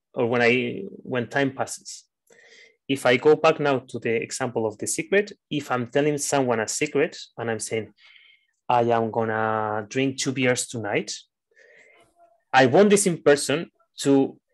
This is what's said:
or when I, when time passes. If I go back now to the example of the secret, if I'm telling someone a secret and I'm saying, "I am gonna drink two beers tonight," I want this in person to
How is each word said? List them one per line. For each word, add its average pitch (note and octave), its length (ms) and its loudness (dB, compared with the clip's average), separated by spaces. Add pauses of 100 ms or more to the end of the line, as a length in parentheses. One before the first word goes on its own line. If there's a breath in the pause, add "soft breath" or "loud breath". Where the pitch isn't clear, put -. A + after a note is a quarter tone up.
(140)
or B2 120 0
when A#2+ 160 0
I, A#2+ 460 0
when A#2+ 400 -8
time C#3 260 -2
passes. - 500 -12 (840 soft breath)
If C3+ 180 -2
I B2+ 100 4
go D3+ 200 6
back D#3 240 2
now C#3 180 0
to B2 200 -10
the A#2 180 -2
example A#2 500 -4
of G#2+ 120 -6
the - 80 -10
secret, G3 460 -2 (180)
if D3 200 -6
I'm B2 160 -4
telling D3 320 0
someone B2+ 420 0
a G#2 60 -2
secret D3+ 500 -2 (220)
and A#2 120 -6
I'm A2 100 -6
saying, A2 320 -8 (760 soft breath)
"I B2 140 2
am A#2 280 0
gonna A2 800 -2
drink C3+ 300 -4
two C3+ 140 -4
beers B2+ 340 0
tonight," A2 460 -6 (1400 soft breath)
I C3 140 6
want F#3 240 6
this G3+ 160 4
in E3+ 160 -2
person C#3+ 480 2 (280)
to C#3 420 2 (120)